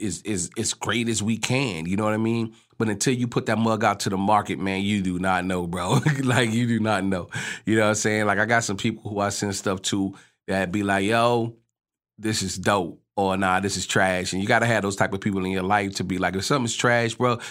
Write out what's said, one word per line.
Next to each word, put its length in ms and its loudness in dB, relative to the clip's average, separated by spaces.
as, 240 -6
as, 320 -4
as 160 -2
great 340 -2
as 140 -2
we 140 0
can. 500 -4
You 100 -2
know 80 -2
what 100 0
I 40 -2
mean? 340 -2
But 120 -2
until 260 -2
you 140 -2
put 180 -4
that 120 0
mug 260 0
out 160 2
to 100 -2
the 80 -2
market, 400 0
man, 240 -2
you 180 0
do 200 -2
not 240 0
know, 240 -2
bro. 320 0
<laughs> 140 -2
Like, 260 2
you 160 0
do 140 0
not 240 2
know. 240 -2
You 120 2
know 60 4
what 80 6
I'm 40 4
saying? 320 2
Like, 140 2
I 60 4
got 180 2
some 120 -4
people 320 -4
who 120 -4
I 80 2
send 260 -2
stuff 280 -2
to 340 -2
that 240 0
be 100 0
like, 220 2
"Yo, 500 2
this 240 -2
is 160 -4
dope," 420 0
or, 220 2
"Nah, 220 2
this 180 -2
is 80 -6
trash." 460 2
And 100 -2
you 60 -2
gotta 180 4
have 160 2
those 140 -2
type 180 0
of 60 -4
people 240 -2
in 80 -2
your 100 0
life 320 2
to 100 -4
be 140 -2
like, 180 0
if 80 -2
something's 320 0
trash, 380 2
bro, 240 0